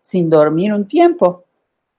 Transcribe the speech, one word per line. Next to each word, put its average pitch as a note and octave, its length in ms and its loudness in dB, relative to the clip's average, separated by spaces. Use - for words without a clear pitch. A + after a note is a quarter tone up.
sin F3 300 -4
dormir D#3+ 420 0
un G#3 140 -4
tiempo, D4+ 580 0